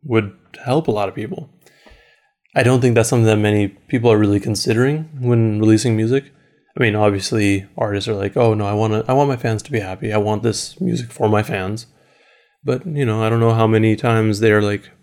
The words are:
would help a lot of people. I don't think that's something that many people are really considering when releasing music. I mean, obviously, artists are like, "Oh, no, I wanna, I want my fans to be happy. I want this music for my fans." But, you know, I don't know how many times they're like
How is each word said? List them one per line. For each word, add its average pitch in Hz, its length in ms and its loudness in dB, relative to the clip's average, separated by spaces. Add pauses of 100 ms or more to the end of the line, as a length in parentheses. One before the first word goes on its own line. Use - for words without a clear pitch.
would 107 280 -2 (320)
help 147 220 -2
a 120 60 -2
lot 104 160 -2
of - 60 -10
people. 110 360 -10 (1040)
I 139 80 2
don't 123 180 4
think 123 140 2
that's 113 140 2
something 117 180 2
that 110 100 4
many 104 320 0
people 117 440 0
are 107 60 4
really 101 200 2
considering 127 680 -2 (100)
when 117 400 0
releasing 110 380 2
music. 120 340 -2 (460)
I 127 60 -2
mean, 107 120 2
obviously, 101 720 0 (100)
artists 104 320 -4
are 110 60 -2
like, 98 220 -4
"Oh, 113 180 4
no, 104 120 -2
I 101 80 -2
wanna, 107 340 0
I 127 60 0
want 143 140 2
my 131 80 -4
fans 110 280 -4
to 147 80 -12
be 117 80 -2
happy. 98 320 -8
I 107 60 0
want 104 240 -2
this - 380 -4
music 120 300 -4
for - 180 -2
my 107 140 2
fans." 101 440 -6 (760)
But, 131 240 -6
you 147 180 -4
know, 110 180 -2
I 110 60 0
don't 117 120 0
know 113 140 4
how 113 120 2
many 110 300 2
times 110 440 0
they're 107 220 4
like 101 280 -4 (120)